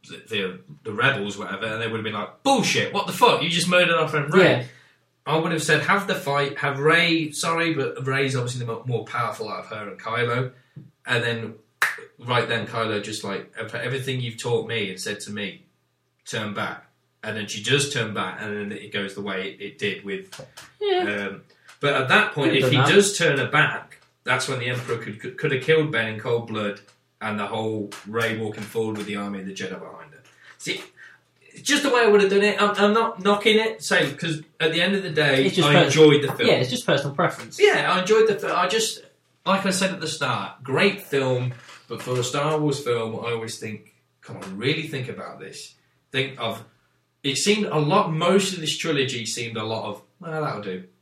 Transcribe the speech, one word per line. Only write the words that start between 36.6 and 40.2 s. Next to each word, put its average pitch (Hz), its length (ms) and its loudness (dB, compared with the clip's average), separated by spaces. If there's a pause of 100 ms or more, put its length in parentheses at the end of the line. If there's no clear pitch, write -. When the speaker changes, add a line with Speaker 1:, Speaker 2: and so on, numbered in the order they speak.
Speaker 2:
just - 160 -4
personal 147 300 0
preference. - 440 -2
Speaker 1:
Yeah, 403 340 6
I - 80 2
enjoyed 220 260 6
the 208 80 2
film. - 200 -4
I 175 120 2
just, - 340 -2 (440)
like 190 200 2
I 190 60 2
said 185 200 0
at 160 100 -8
the 160 60 -6
start, 131 560 -4